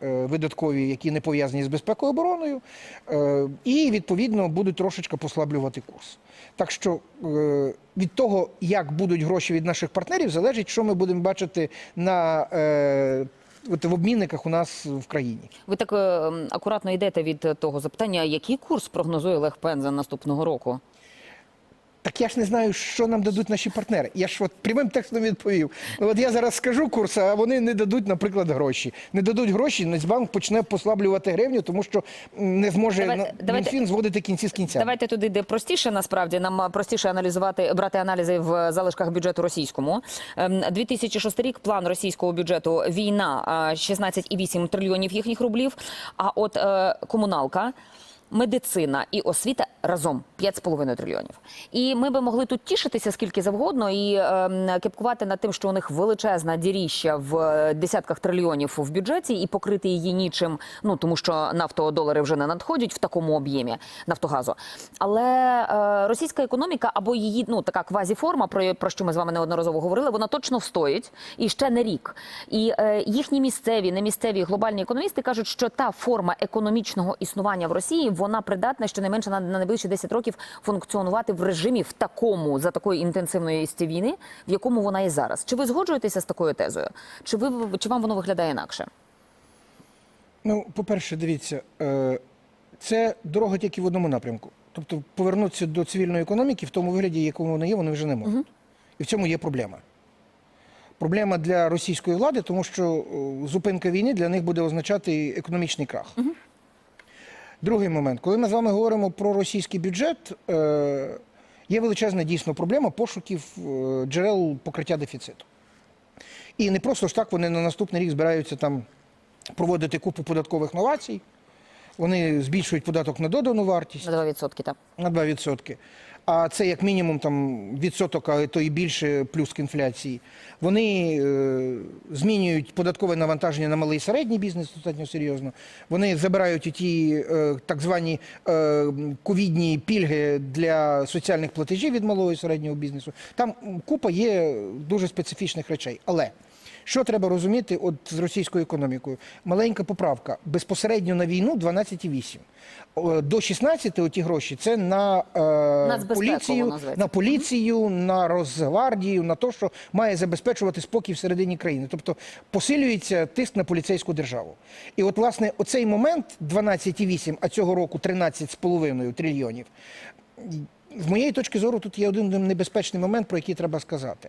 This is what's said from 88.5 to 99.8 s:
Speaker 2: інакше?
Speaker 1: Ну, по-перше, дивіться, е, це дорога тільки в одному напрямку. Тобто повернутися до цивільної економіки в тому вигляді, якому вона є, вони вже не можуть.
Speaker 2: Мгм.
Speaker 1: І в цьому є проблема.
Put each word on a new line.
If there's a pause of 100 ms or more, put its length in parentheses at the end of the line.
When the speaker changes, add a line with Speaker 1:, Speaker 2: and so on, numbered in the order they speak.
Speaker 2:
інакше? (1600)
Speaker 1:
Ну,
по-перше,
дивіться, (180)
е, (600)
це (100)
дорога
тільки
в
одному
напрямку. (220)
Тобто (120)
повернутися
до
цивільної
економіки
в
тому
вигляді,
якому
вона
є,
вони
вже
не
можуть.
Speaker 2:
Мгм. (540)
Speaker 1:
І
в
цьому
є
проблема. (1200)